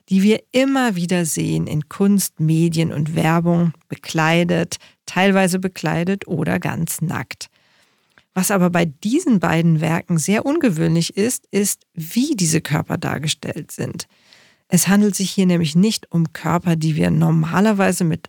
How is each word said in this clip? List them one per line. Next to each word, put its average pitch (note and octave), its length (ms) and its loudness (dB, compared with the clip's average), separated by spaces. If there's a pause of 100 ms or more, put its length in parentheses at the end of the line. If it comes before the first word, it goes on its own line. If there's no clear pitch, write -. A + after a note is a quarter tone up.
(100)
die F#3+ 120 2
wir G#3+ 200 4 (100)
immer B3+ 440 2
wieder F3 280 0
sehen D#3+ 420 -2
in D3+ 220 -4
Kunst, G3 500 0
Medien D#3+ 540 0
und D#3 240 -4
Werbung, E3+ 560 2 (160)
bekleidet, E3+ 880 0 (300)
teilweise F#3+ 520 2
bekleidet F#3 680 -4
oder E3+ 320 -2
ganz - 400 -4
nackt. - 480 -6 (840)
Was F#3 160 -2
aber F3+ 180 2
bei E3+ 160 2
diesen A3 560 0
beiden E3 400 2
Werken E3 380 -2
sehr F#3+ 260 0
ungewöhnlich E3 720 0
ist, A3+ 340 -4
ist, - 440 -4
wie A#3 420 -2
diese E3 240 0
Körper D3+ 380 -4
dargestellt - 760 -8
sind. - 340 -10 (680)
Es E3+ 140 2
handelt G3+ 300 2
sich F#3 160 -4
hier F#3+ 140 2
nämlich E3+ 280 0
nicht G#3+ 380 0
um E3 200 0
Körper, E3 440 0
die D#3 180 0
wir E3+ 160 0
normalerweise F3 920 2
mit E3 240 -2